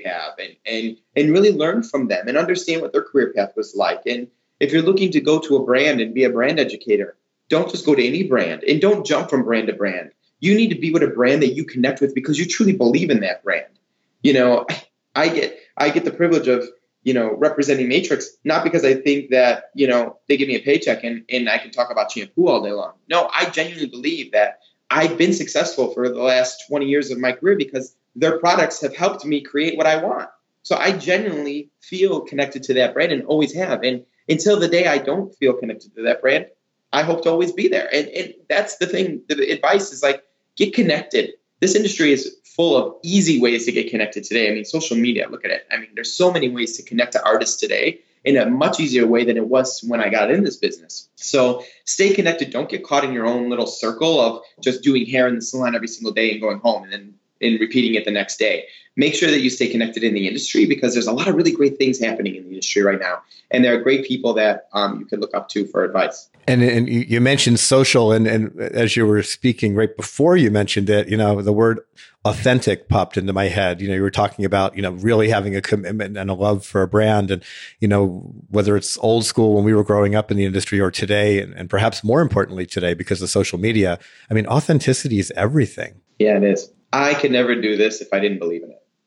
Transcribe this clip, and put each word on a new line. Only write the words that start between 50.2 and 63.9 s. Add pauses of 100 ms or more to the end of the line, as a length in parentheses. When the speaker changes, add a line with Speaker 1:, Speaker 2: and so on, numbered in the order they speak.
Speaker 1:
in
this
business.
So (200)
stay
connected.
Don't
get
caught
in
your
own
little
circle
of (200)
just
doing
hair
in
the
salon
every
single
day
and
going
home
and
then, (280)
and
repeating
it
the
next
day. (320)
Make
sure
that
you
stay
connected
in
the
industry
because
there's
a
lot
of
really
great
things
happening
in
the
industry
right
now. (280)
And
there
are
great